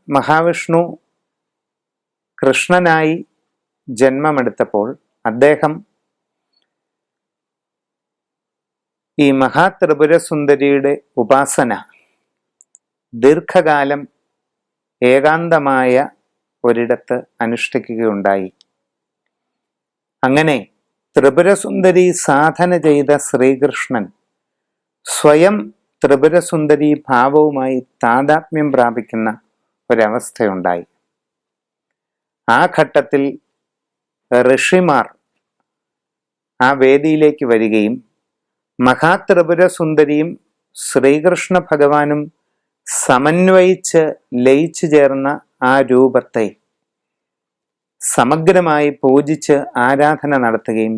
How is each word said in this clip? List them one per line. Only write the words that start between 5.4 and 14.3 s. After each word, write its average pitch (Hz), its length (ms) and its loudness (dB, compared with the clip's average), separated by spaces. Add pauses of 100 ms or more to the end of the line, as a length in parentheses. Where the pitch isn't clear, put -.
ഈ 139 40 4 (140)
മഹാത്രിപുര 151 720 0 (160)
സുന്ദരിയുടെ 143 640 0 (280)
ഉപാസന 131 500 0 (1400)
ദീർഘകാലം 147 880 0 (1000)